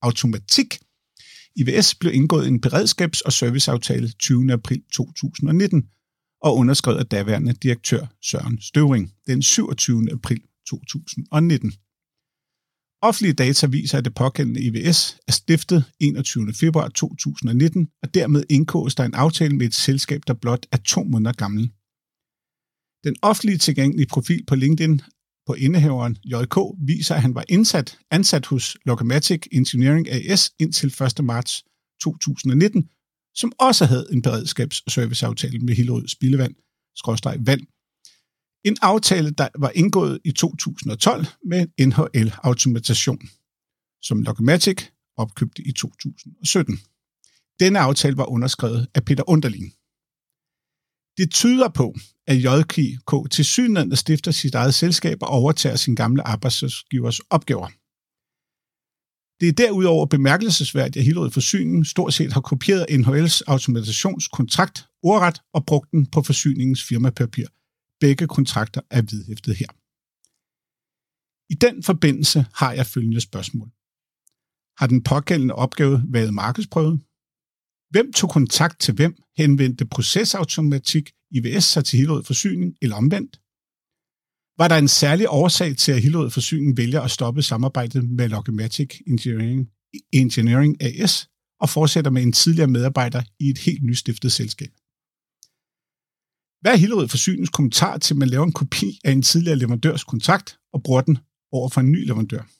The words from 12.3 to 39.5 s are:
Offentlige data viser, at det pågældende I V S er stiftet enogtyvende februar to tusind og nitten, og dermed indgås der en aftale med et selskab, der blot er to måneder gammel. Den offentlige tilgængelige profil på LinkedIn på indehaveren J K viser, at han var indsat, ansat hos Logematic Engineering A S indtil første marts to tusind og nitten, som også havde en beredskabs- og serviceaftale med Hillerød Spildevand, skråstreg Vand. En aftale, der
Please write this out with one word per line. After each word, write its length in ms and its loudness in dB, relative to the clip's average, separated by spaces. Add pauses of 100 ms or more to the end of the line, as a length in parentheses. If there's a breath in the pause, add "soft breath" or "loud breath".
Offentlige 300 2
data 340 2
viser, 320 -2
at 60 -2
det 100 -4
pågældende 480 -2
I 80 0
V 220 0
S 240 0 (120)
er 40 0
stiftet 520 2 (160)
enogtyvende 540 -2
februar 340 0
to 260 -6
tusind 360 -6
og 60 2
nitten, 320 2 (140)
og 120 -12
dermed 360 4
indgås 440 2
der 100 0
en 100 -4
aftale 420 2
med 100 0
et 80 -4
selskab, 520 -2
der 80 0
blot 380 -4
er 40 0
to 280 -2
måneder 280 0
gammel. 400 -4 (1300)
Den 180 -2
offentlige 360 2
tilgængelige 480 2
profil 400 -2
på 80 2
LinkedIn 460 2 (460)
på 80 -4
indehaveren 680 2
J 100 -8 (100)
K 120 -4 (300)
viser, 280 -2
at 80 0
han 120 2
var 140 -8
indsat, 500 2 (120)
ansat 360 2
hos 380 -4
Logematic 680 0
Engineering 560 2
A 280 -2
S 220 0
indtil 320 -2
første 320 -4
marts 420 -4 (380)
to 140 -4
tusind 360 -4
og 60 4
nitten, 320 2 (440)
som 240 -4
også 260 4
havde 280 2
en 140 0
beredskabs- 600 -4
og 60 -8
serviceaftale 680 -4
med 160 0
Hillerød 340 0
Spildevand, 460 0 (420)
skråstreg 500 -4
Vand. 140 2 (1040 soft breath)
En 180 0
aftale, 480 2
der 180 -2 (100)